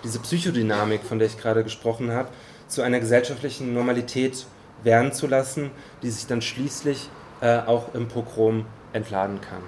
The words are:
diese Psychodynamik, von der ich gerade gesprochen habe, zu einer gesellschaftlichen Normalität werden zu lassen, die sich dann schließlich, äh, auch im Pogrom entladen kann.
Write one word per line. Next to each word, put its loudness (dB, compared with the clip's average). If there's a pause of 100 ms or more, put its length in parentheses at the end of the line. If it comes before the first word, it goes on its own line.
diese -4
Psychodynamik, 0
von -4
der 6
ich -4
gerade 2
gesprochen -2
habe, -2 (380)
zu -4
einer 2
gesellschaftlichen 0
Normalität 0 (380)
werden 6
zu -4
lassen, 0 (300)
die -4
sich -8
dann 0
schließlich, -4 (320)
äh, 4
auch 0
im -4
Pogrom 2 (260)
entladen -2
kann. -14